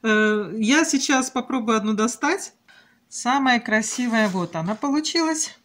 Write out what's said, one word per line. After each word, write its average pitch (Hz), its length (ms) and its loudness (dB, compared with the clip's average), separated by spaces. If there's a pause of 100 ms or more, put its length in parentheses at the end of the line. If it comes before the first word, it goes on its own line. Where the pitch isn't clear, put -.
Э, 214 520 2
я 269 260 4
сейчас 262 460 0
попробую 233 480 -2
одну 214 160 0
достать. 262 580 -2 (560)
Самая 254 500 0
красивая, 220 680 0
вот 180 260 -2
она 170 200 -2
получилась. 302 920 -2